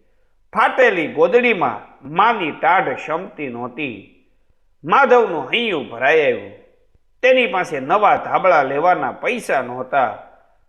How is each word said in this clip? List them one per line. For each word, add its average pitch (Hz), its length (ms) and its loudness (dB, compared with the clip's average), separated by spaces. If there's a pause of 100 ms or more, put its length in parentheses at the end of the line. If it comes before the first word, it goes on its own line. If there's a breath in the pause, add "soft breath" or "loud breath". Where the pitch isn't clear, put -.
(540)
ફાટેલી 226 520 2
ગોદડીમાં 160 1080 0
માની 196 360 2
ટાઢ 156 460 0
શમતી 156 520 -8
નહોતી. 120 760 -12 (600)
માધવનું 190 640 2
હૈયું 190 400 -4
ભરાઈ 135 440 2
આવ્યું. 101 200 -10 (720)
તેની 254 240 4
પાસે 175 340 -4
નવા 170 360 2
ધાબળા 156 460 2
લેવાના 143 500 0
પૈસા 190 500 -4
નહોતા. 123 560 -4 (500)